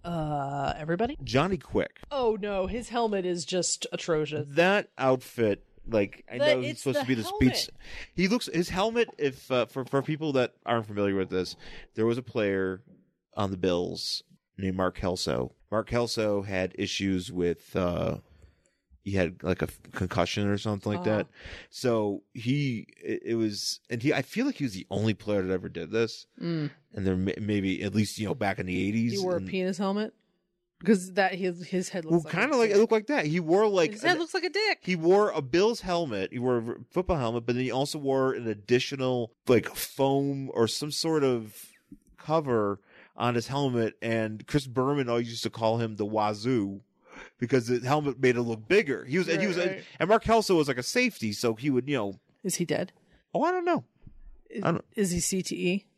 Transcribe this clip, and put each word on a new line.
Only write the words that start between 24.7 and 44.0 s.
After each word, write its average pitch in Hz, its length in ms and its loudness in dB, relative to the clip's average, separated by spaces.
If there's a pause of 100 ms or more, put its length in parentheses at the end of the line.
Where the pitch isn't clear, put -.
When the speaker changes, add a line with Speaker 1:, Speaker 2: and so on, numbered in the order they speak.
Speaker 2:
the 95 180 -10
only 107 220 2
player 104 280 0
that 92 100 0
ever 90 160 -2
did 85 220 -8
this. 113 360 -2 (140)
Speaker 1:
Mm. 160 300 -4 (240)
Speaker 2:
And 95 120 -4
there 92 100 2
may, 95 240 0
maybe, 101 420 0
at 95 140 -4
least, 107 220 0
you 104 100 -4
know, 85 60 -2
back 98 260 -2
in 92 60 -4
the 92 220 -2
eighties. 113 240 0
Speaker 1:
He 196 60 -2
wore 185 160 -2
a - 40 0
Speaker 2:
and 185 100 -6
Speaker 1:
penis 185 300 -2
helmet? 208 360 -4 (680)
'Cause 185 300 2
that, 190 200 4
his, 180 320 -4
his 185 220 -2
head 175 160 -6
looks 156 80 0
Speaker 2:
Well, 170 120 4
Speaker 1:
like 151 80 -6
Speaker 2:
kinda 240 220 2
Speaker 1:
a 254 40 4
Speaker 2:
like, 226 120 4
it - 40 2
Speaker 1:
dick. 202 60 8
Speaker 2:
looked 220 120 6
like 214 140 2
that. 285 200 2
He 165 140 2
wore, 180 260 4
like, 185 260 4
Speaker 1:
His 214 100 -10
head 349 100 4
Speaker 2:
an 311 60 2
Speaker 1:
looks 339 160 -4
like 349 100 0
a 359 60 -2
dick. 403 320 0
Speaker 2:
He - 120 0
wore 180 360 6
a 135 100 -2
Bills 175 400 2
helmet. 165 520 -2
He 123 60 -6
wore 123 200 2
a 113 40 0
v-, 117 100 -6 (180)
football 180 260 0
helmet, 120 300 -2
but 123 100 2
then 127 80 0
he 127 80 -2
also 139 260 -2
wore 135 360 2
an 117 120 -6
additional, 123 840 0 (160)
like, 120 260 4
foam 139 800 0
or 110 140 4
some 151 240 -6
sort 156 320 0
of 113 320 0 (600)
cover 120 600 0 (380)
on 120 180 0
his 117 140 0
helmet, 127 520 0